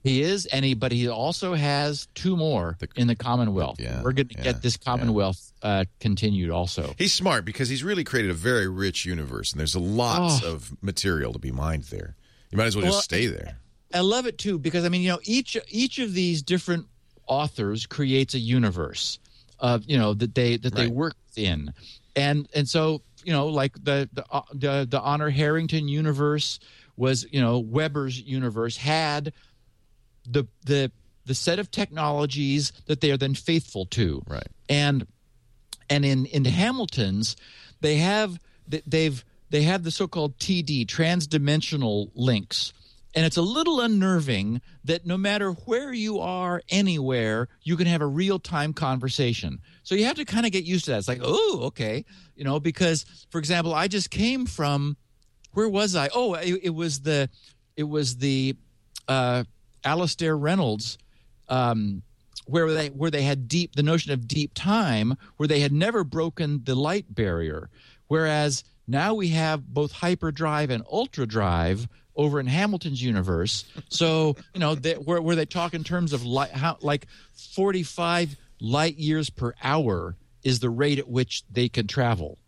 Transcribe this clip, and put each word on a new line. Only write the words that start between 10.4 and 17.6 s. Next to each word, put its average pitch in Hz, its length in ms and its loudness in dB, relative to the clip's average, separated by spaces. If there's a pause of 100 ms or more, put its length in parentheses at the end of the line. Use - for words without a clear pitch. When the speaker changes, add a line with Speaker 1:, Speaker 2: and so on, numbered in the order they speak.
Speaker 1:
Oh. 82 80 -2
Speaker 2:
of 69 280 -12
material 85 520 -2
to 57 80 -8
be 64 100 -6
mined 73 340 -2
there. 50 300 -12 (380)
You 98 60 -2
might 113 80 4
as 104 100 0
well 101 80 0
just 92 100 4
Speaker 1:
Well, 101 80 2
Speaker 2:
stay - 240 0
there. - 320 -8 (340)
Speaker 1:
I 175 80 0
love 226 260 2
it 226 120 -6
too 190 220 -2
because, 165 240 0
I 175 40 2
mean, 180 140 2
you 180 60 2
know, 175 160 0
each, 233 320 0 (120)
each 254 300 -2
of 220 160 -4
these 175 280 2
different 165 440 0 (400)
authors 120 600 -2